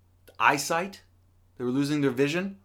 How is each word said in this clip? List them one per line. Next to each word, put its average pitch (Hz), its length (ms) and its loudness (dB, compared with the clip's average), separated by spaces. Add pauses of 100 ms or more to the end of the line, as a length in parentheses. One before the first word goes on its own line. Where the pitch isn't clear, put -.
(400)
eyesight. 160 600 0 (560)
They 127 60 -10
were 123 80 -2
losing 143 300 0
their 139 100 2
vision. 160 540 -2